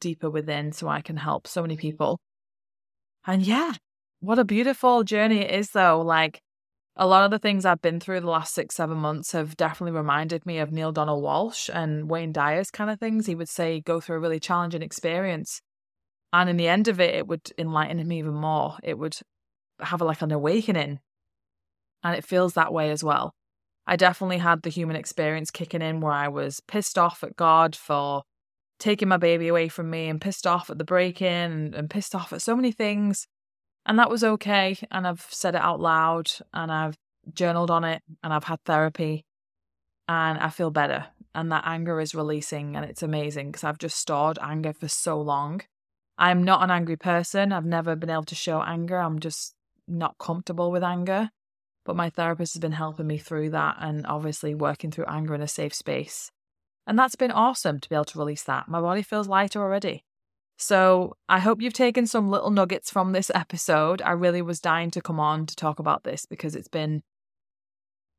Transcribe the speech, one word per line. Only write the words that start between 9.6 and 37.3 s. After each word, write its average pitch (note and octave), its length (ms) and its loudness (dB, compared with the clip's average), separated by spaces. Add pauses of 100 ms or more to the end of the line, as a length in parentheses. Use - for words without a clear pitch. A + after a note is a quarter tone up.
reminded D#3 480 -2
me E3+ 140 -4
of D3+ 140 -2
Neale D#3+ 180 -2
Donald D3+ 320 -2
Walsch D#3+ 500 -2
and D3+ 380 -2
Wayne E3 220 -2
Dyer's D3+ 400 0
kind G#3+ 180 -4
of G#3+ 80 -6
things. A3 280 0
He F3 100 -2
would E3 120 -6
say, E3 320 -2
"Go E3 200 -2
through E3 160 -6
a - 20 -4
really E3 220 -2
challenging E3+ 420 -2
experience." E3+ 800 -4 (680)
And F3+ 160 6
in F3 80 2
the E3+ 120 2
end G#3 200 4
of F#3 120 2
it, E3+ 140 4
it E3 120 -2
would E3+ 320 -6
enlighten D#3 400 0
him E3 140 -4
even D#3 220 -4
more. D3+ 480 0
It - 160 -6
would D#3 180 -6 (640)
have E3+ 200 -4
a, E3+ 40 0
like, D#3+ 180 0
an D#3 100 0
awakening. D3+ 680 0 (1040)
And E3+ 140 -2
it - 80 -6
feels F3+ 300 2
that - 180 4
way D#3 180 0
as D3+ 140 -4
well. C#3+ 300 0 (520)
I F3+ 100 2
definitely F3+ 420 2
had E3+ 240 2
the E3 80 -6
human D#3+ 260 -4
experience D#3 540 -4
kicking E3 320 -6
in D#3+ 180 -2
where D#3 120 0
I C#3+ 160 0
was C#3+ 320 -6
pissed - 360 -4
off E3+ 280 2
at - 120 -12
God D#3+ 400 6
for C#3+ 460 -2 (560)
taking G#3 300 0
my F#3+ 80 6
baby E3+ 320 4
away E3 200 2
from D#3+ 220 -8
me D#3+ 180 -4
and D#3 120 -4
pissed - 260 -4
off F3 240 0
at - 80 -8
the - 60 -4
break-in F3+ 420 2 (260)
and, D#3 220 -4
and D3+ 160 -6
pissed G3+ 240 -6
off F3 180 -6
at - 100 -6
so A#3 140 0
many B3+ 160 2
things. G#3 540 0 (580)
And G#3+ 140 2
that A3+ 120 6
was A3+ 140 0
okay. G3+ 520 2 (140)
And F#3 160 -4
I've F3 240 -4
said F3 240 -2
it F3 60 0
out E3+ 200 2
loud E3 500 2 (220)
and E3 200 -6
I've D#3 240 -2 (360)